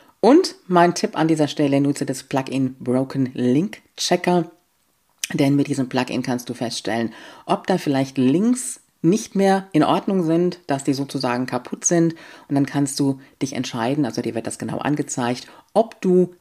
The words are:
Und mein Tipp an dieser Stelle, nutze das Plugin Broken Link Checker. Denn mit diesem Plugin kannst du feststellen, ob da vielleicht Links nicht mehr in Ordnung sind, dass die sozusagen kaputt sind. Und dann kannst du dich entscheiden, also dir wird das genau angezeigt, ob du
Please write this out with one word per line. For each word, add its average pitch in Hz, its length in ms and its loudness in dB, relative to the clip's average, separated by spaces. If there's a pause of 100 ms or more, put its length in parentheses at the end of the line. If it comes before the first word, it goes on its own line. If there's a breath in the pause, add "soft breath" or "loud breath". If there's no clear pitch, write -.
(200 soft breath)
Und 302 360 4 (120)
mein 175 280 4
Tipp - 220 -4
an 160 120 2
dieser 151 180 2
Stelle, 139 320 0
nutze 143 260 0
das 135 180 -6
Plugin 131 580 -2
Broken 131 520 0
Link 131 500 0 (120)
Checker. 175 560 0 (800)
Denn 143 240 2
mit 139 120 2
diesem 135 200 -2
Plugin 127 340 -2
kannst 123 280 -6
du 120 40 -8
feststellen, 113 600 -4 (320 loud breath)
ob 202 200 -4
da 185 120 0
vielleicht 135 400 -2
Links 180 640 0 (200)
nicht 196 340 0
mehr 190 360 2
in 151 100 4
Ordnung 190 420 0
sind, 170 440 0
dass 139 160 -2
die 147 100 0
sozusagen 131 520 -4
kaputt - 400 -6
sind. 165 280 2 (360 loud breath)
Und 143 60 0
dann 139 100 2
kannst 143 340 -2
du 135 220 0 (200 loud breath)
dich 135 120 -4
entscheiden, 127 520 -2
also 113 160 -4
dir 113 140 -6
wird 113 120 -6
das - 120 -8
genau - 200 -6
angezeigt, 135 680 -4 (260 loud breath)
ob 226 280 -2
du 180 400 2